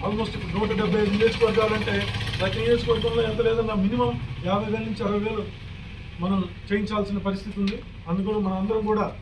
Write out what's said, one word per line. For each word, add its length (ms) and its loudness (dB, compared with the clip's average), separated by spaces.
Almost 320 -2
ఇప్పుడు 180 -6
నూట 240 0
డెబ్బై 240 2
ఐదు 140 2
నియోజకవర్గాలంటే 800 4
ప్రతి 260 0
నియోజకవర్గంలో 640 2
ఎంత 200 -2
లేదన్నా 260 0
మినిమం 260 2
యాభై 240 0
వేల 160 -2
నుంచి 200 -4
అరవై 180 0
వేలు 180 -4
మనం 160 2
చేయించాల్సిన 580 -2
పరిస్థితి 360 -4
ఉంది. 140 0
అందుకని 380 0
మనం 160 0
అందరం 280 4
కూడా 140 4